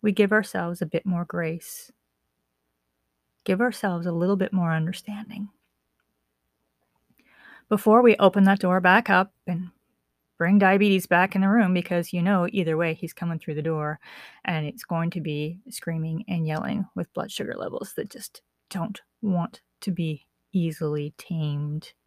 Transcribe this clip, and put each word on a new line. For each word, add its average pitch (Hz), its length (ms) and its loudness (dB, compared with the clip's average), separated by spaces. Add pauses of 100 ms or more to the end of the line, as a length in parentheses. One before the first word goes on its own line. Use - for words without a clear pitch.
we 214 100 0
give 196 220 2
ourselves 180 480 -2
a 180 40 -4
bit 165 200 -4
more 175 180 -2
grace, 165 680 -8 (1500)
give 190 160 0
ourselves 190 440 -2
a 180 60 -2
little 175 240 0
bit 185 160 -2
more 170 220 0
understanding. 202 760 -6 (2250)
Before 214 320 6
we 233 160 8
open 196 280 6
that 196 140 4
door 185 220 0
back 190 280 4
up 190 220 2 (160)
and 180 220 -6 (720)
bring 180 160 4
diabetes 196 480 4
back 180 300 2
in 196 60 2
the 190 60 2
room 202 240 4
because, 175 400 -2
you 175 80 -4
know, 180 320 2
either 165 240 -2
way, 165 200 -2
he's - 180 -12
coming 170 240 -6
through 160 160 -8
the 151 80 -6
door, 151 380 -4 (440)
and 160 220 -4
it's - 180 -12
going 165 280 -4
to 170 100 -8
be 151 380 -6 (100)
screaming 160 580 -6
and 165 200 -2
yelling 156 360 -4 (120)
with 175 180 -8
blood - 180 -8
sugar - 240 -8
levels - 380 -10
that - 160 -10
just - 320 -20 (300)
don't 190 300 -8 (200)
want 180 400 -4 (200)
to 196 100 -4
be 160 340 -4 (260)
easily 156 680 -4
tamed. 151 720 -6 (120)